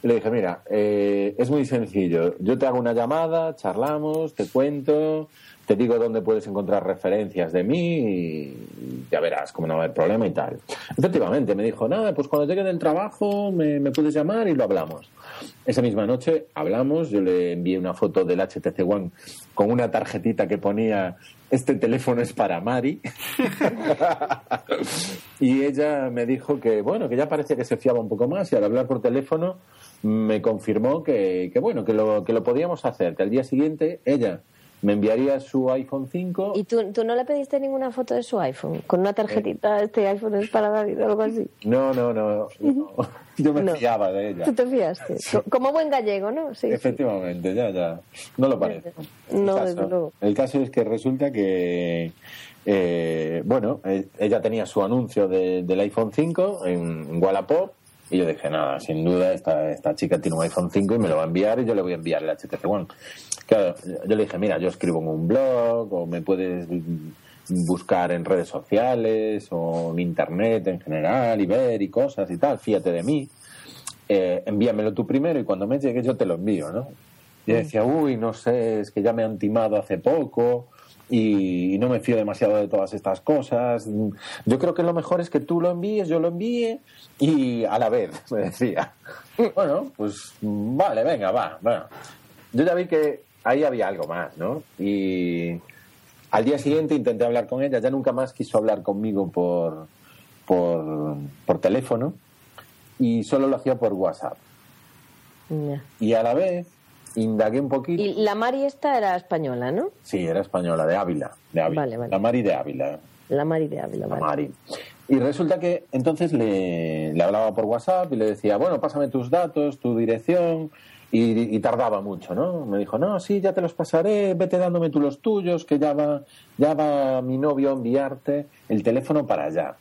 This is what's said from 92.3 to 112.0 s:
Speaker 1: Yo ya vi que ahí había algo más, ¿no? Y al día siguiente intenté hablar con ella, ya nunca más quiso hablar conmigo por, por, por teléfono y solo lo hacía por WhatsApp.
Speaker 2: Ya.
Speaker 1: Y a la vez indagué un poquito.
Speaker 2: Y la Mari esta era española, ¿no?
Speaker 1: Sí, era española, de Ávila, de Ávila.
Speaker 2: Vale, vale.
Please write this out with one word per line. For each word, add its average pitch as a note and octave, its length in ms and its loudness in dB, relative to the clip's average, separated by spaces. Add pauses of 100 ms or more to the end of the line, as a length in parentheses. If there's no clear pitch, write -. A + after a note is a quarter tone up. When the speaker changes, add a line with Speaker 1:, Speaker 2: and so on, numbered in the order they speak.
Speaker 1:
Yo B2+ 120 2
ya F3 100 2
vi F3+ 120 -2
que D3+ 380 0 (200)
ahí C3+ 200 2
había A#2 240 0
algo F2 180 -4
más, E2 320 -8
¿no? A#2+ 240 -4 (160)
Y F2+ 800 -2 (720)
al A2 160 2
día C#3+ 120 2
siguiente D3+ 360 2
intenté A#2+ 320 0
hablar A#2 200 0
con B2+ 160 -4
ella, C3+ 180 0
ya B2+ 100 0
nunca C3+ 220 0
más C3 200 -2
quiso - 240 -4
hablar G#2+ 260 2
conmigo G2 480 -2
por, E2+ 560 -2 (600)
por, D#2 720 0 (280)
por - 160 2
teléfono B2+ 540 0 (840)
y A#2 260 2
solo C3+ 240 2
lo C3 80 2
hacía C3 180 0
por A2 180 0
WhatsApp. F2+ 460 -2 (1120)
Speaker 2:
Ya. D3 320 -4 (180)
Speaker 1:
Y A2 140 2
a A2+ 80 4
la A#2 120 2
vez F3+ 320 0 (500)
indagué A2 440 0
un C#3+ 80 -4
poquito. C#3 340 -2
Speaker 2:
Y G3+ 120 -2
la G#3 200 0
Mari B3+ 300 -2
esta C#4 340 -2
era F#3+ 180 0
española, C#3 560 -4
¿no? D4+ 180 -2 (120)
Speaker 1:
Sí, F2+ 240 -4
era E2 140 0
española, F2 460 0
de E2+ 100 2
Ávila, E2+ 360 -2 (200)
de E2 80 0
Ávila. D3+ 220 0
Speaker 2:
Vale, A#2 140 -4
vale. A#2+ 140 -6